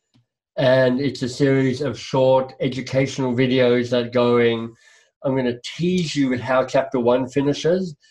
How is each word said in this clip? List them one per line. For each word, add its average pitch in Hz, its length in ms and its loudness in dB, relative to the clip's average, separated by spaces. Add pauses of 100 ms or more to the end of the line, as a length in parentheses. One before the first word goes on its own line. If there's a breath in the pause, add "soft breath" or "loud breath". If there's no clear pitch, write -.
(580)
And 131 420 4
it's 139 220 -4
a 120 80 -2
series 135 500 0
of 120 180 -6
short 131 600 2
educational 131 760 -2
videos 123 560 2
that 120 220 -2
going, 120 600 2 (500 soft breath)
I'm 135 100 -2
gonna 123 300 -2
tease 170 500 -2
you 139 140 2
with 123 120 -2
how 131 260 0
chapter 131 340 0
one 123 260 2
finishes, 151 680 -2 (140 soft breath)